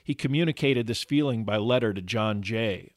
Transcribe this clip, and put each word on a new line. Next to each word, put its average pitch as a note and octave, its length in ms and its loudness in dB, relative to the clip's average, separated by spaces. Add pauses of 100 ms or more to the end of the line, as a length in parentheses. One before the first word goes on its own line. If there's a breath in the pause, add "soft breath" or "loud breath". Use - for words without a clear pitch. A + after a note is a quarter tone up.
He D3 100 -4
communicated C#3 720 0
this A2+ 180 -4
feeling C#3 420 0
by G#2 120 0
letter A#2 340 2
to F#2+ 80 -4
John G#2 440 -2
Jay, A2 540 -4